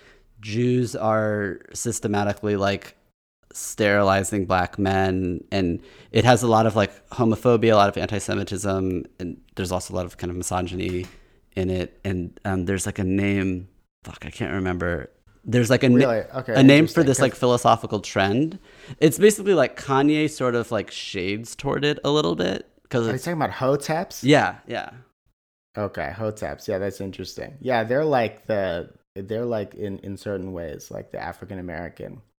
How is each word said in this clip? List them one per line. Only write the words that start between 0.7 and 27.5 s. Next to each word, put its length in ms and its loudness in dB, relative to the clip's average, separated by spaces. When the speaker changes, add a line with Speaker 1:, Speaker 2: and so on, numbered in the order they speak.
Speaker 1:
are 640 0
systematically, 840 -2
like, 400 -2
sterilizing 920 2
black 320 0
men, 720 0
and 300 0
it 140 2
has 180 6
a 40 0
lot 200 4
of, 100 0
like, 340 -2
homophobia, 640 4
a 40 6
lot 120 6
of 80 -2
anti-Semitism, 1080 -2
and 180 -10
there's 160 -4
also 220 -6
a 20 -4
lot 100 -4
of 100 -16
kind 140 -6
of 60 -6
misogyny 720 -4
in 160 -2
it. 340 -4
And, 400 -6
um, 200 -2
there's, 220 -2
like, 120 -6
a 60 -2
name, 640 0
fuck, 200 -16
I 60 -12
can't 240 -6
remember. 560 -4
There's, 260 2
like, 120 4
a 60 4
na- 80 8
Speaker 2:
Really? 280 4
Okay, 180 -6
Speaker 1:
a 80 6
name 240 8
for 140 0
Speaker 2:
interesting, 60 4
Speaker 1:
this, 120 2
Speaker 2:
'cause 40 4
Speaker 1:
like, 120 2
philosophical 640 2
trend. 580 0
It's 180 4
basically, 360 4
like, 220 2
Kanye 540 2
sort 240 -2
of, 160 -2
like, 200 -2
shades 640 -6
toward 280 -2
it 200 0
a 60 0
little 260 0
bit 320 -4
'cause 180 0
Speaker 2:
Are 40 0
you 60 -2
Speaker 1:
it's 80 -8
Speaker 2:
talking 160 -4
about 100 0
hoteps? 720 -2
Speaker 1:
Yeah, 340 4
yeah. 240 -8
Speaker 2:
Okay, 380 -6
hoteps. 540 -6
Yeah, 100 -2
that's 220 -4
interesting. 600 -10